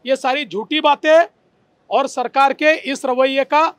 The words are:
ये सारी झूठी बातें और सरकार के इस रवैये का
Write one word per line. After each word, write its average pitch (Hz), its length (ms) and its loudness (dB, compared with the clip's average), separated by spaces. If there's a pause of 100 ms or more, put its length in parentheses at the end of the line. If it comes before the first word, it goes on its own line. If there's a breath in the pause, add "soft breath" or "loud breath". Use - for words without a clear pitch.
ये 262 100 0
सारी 269 300 -4
झूठी 214 360 -6
बातें 311 440 4 (640)
और 262 200 0
सरकार 269 440 0
के 302 200 0 (180)
इस 285 140 -8
रवैये 269 400 0
का 294 160 0 (180)